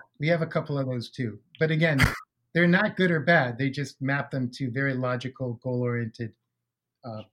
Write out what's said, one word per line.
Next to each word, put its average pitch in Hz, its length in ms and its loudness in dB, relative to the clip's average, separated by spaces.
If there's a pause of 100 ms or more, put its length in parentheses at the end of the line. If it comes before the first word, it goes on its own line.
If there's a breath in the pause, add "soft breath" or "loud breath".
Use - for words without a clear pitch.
(180)
we 147 100 -2
have 170 140 2
a 156 40 0
couple 147 320 -4
of 131 80 -2
those 123 240 -6
too. 107 280 -6 (200)
But 160 120 2
again, 156 280 2
<laughs> - 560 0
they're 170 120 4
not 208 300 4
good 185 140 4
or 160 100 2
bad. 127 380 4
They 139 120 0
just 139 320 -8
map 139 280 -2
them 127 220 -2
to 135 180 -4
very 135 240 -2
logical, 127 680 -4
goal-oriented, 120 720 -4 (720)
uh, 110 180 -10 (100)